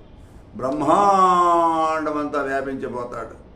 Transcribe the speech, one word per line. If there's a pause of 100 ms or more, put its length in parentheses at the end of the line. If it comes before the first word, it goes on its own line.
(560)
బ్రహ్మాండమంతా
వ్యాపించిపోతాడు.